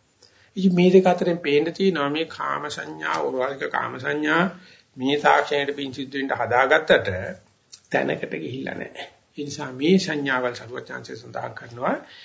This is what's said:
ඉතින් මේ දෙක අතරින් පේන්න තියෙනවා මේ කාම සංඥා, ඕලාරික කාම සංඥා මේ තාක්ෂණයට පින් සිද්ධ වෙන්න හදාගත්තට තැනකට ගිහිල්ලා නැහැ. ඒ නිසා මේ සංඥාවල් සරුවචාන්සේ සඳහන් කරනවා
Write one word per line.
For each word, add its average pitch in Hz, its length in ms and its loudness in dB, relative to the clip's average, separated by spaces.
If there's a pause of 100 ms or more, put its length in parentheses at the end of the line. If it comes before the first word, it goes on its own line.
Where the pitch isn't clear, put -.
(560)
ඉතින් 185 180 4
මේ 180 160 8
දෙක 185 160 8
අතරින් 175 320 2
පේන්න 147 300 2
තියෙනවා 160 420 0
මේ 156 160 -2
කාම 143 400 -6
සංඥා, 156 520 -6
ඕලාරික 135 500 -2
කාම 120 280 -4
සංඥා 151 460 0 (540)
මේ 135 220 0
තාක්ෂණයට 147 540 2
පින් 139 200 -8
සිද්ධ 131 220 -10
වෙන්න 135 180 -2
හදාගත්තට 127 760 4 (760)
තැනකට - 480 -2
ගිහිල්ලා - 420 -8
නැහැ. - 320 -12 (200)
ඒ 147 160 -10
නිසා 139 280 -10
මේ 151 240 4
සංඥාවල් 139 580 0
සරුවචාන්සේ 127 640 -12
සඳහන් 120 380 -10
කරනවා 120 420 -4 (280)